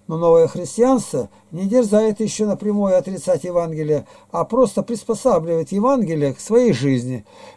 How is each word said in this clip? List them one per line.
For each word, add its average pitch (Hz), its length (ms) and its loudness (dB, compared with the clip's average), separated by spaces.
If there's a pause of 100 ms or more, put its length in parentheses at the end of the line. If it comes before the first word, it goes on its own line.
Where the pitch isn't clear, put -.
Но 160 100 -6
новое 165 300 6
христианство 190 800 -2 (220)
не 185 140 -4
дерзает 214 540 2
ещё 214 260 -2
напрямую 202 520 0
отрицать 180 460 -2
Евангелие, 160 600 -2 (260)
а 165 140 -2
просто 226 380 0
приспосабливает 180 880 -2
Евангелие 190 640 0
к - 60 -16
своей 233 320 2
жизни, 127 520 -2 (320)